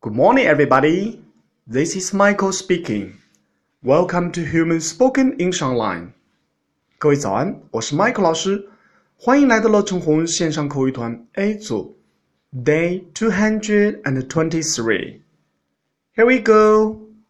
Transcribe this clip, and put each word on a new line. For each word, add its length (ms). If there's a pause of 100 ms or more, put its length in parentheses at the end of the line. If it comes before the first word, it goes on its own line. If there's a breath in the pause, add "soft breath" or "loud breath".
Good 80
morning, 320
everybody. 800 (420)
This 300
is 160
Michael 400
speaking. 640 (680)
Welcome 500
to 120
Human 380
Spoken 560
English 240
Online. 500 (880)
各 100
位 80
早 160
安， 380
我 100
是 160
Michael 240
老 140
师， 340 (480 soft breath)
欢 240
迎 80
来 120
到 100
乐 120
成 160
红 280
线 260
上 160
口 180
语 60
团 400
A 220
组， 440 (540)
Day 520 (100)
two 160
hundred 720
and 260
twenty-three。 920 (920)
Here 120
we 180
go. 640 (220)